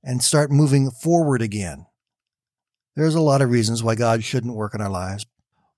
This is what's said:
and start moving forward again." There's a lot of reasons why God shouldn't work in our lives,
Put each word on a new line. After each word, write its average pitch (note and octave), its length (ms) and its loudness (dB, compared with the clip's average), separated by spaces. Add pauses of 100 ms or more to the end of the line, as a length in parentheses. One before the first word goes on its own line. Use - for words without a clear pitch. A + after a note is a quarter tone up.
and B2 180 -4
start C#3+ 300 2
moving C#3 400 4
forward D3+ 500 0
again." G2 440 -6 (1080)
There's D#3 200 0
a E3 60 0
lot C#3 200 2
of B2+ 80 2
reasons A2+ 320 0
why A2+ 140 0
God A2+ 280 0
shouldn't A#2+ 320 -4
work G#2+ 200 -8
in G#2+ 60 -6
our G2+ 80 -4
lives, F#2+ 360 -8 (520)